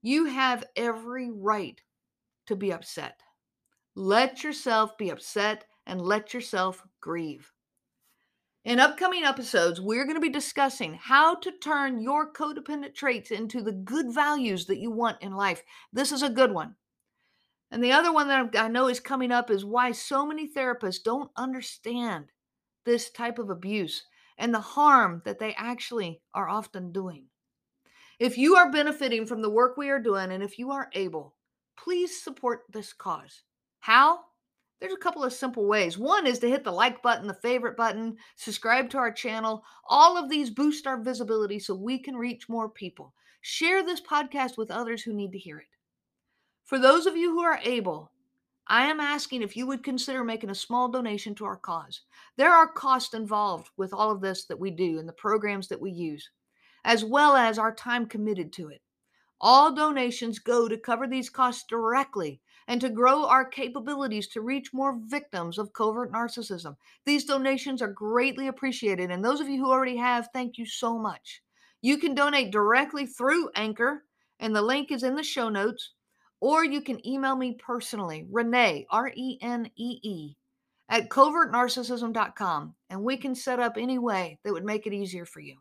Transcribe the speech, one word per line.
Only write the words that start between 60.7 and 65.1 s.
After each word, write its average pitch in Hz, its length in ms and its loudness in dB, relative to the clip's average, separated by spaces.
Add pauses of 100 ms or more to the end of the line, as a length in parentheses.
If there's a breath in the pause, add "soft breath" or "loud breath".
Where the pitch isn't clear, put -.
cover 240 300 -2
these 254 220 -4
costs 247 400 0
directly 226 720 -2 (260 soft breath)
and 240 140 0
to 254 80 0
grow 254 360 4
our 262 200 6
capabilities 254 840 -6
to 220 140 -8
reach 262 320 -6
more 262 320 -2
victims 202 520 -6